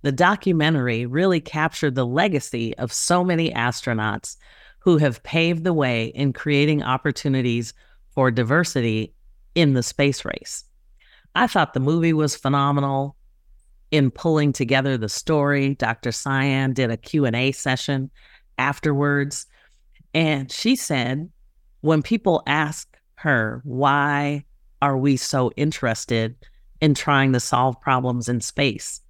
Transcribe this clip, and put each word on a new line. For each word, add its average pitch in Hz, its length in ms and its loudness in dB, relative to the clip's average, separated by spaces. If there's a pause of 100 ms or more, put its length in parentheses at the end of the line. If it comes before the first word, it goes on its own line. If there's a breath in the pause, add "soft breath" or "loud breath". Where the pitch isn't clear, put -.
The 143 100 0
documentary 151 920 2
really 165 360 0
captured 156 540 -2
the 127 100 0
legacy 127 720 -2
of - 160 -6
so 180 300 0
many 165 280 0
astronauts 113 880 -4 (420 soft breath)
who 175 180 4
have 143 260 2
paved 165 400 0
the 180 100 2
way 123 340 0
in 139 240 -2
creating 147 520 0
opportunities 127 880 -2 (380 soft breath)
for 131 200 2
diversity 117 800 0 (420)
in 151 180 6
the 123 100 2
space - 400 0
race. - 400 -10 (720 soft breath)
I 240 120 4
thought 170 260 0
the 131 60 -2
movie 165 340 2
was 151 220 0
phenomenal 139 840 0 (760)
in 143 180 4
pulling 151 440 2
together 135 440 0
the 110 120 -4
story. 143 680 0
Doctor 113 360 -4
Cyan 135 640 -2
did 120 180 0
a 113 60 -4
Q 147 280 -2
and 117 100 0
A 131 160 0
session 135 580 -4 (480 soft breath)
afterwards. 143 880 -2 (680 soft breath)
And 156 380 0
she 240 240 2
said, 139 540 -4 (520)
when 156 200 4
people 185 460 0
ask 151 400 -2 (280)
her, 120 480 0
"Why 143 840 0 (360)
are 139 160 2
we 135 200 2
so 127 400 -2
interested 117 800 -2 (460 soft breath)
in 151 120 4
trying 135 400 2
to 123 60 2
solve 123 420 0
problems 127 480 -2
in 123 100 0
space?" - 720 -4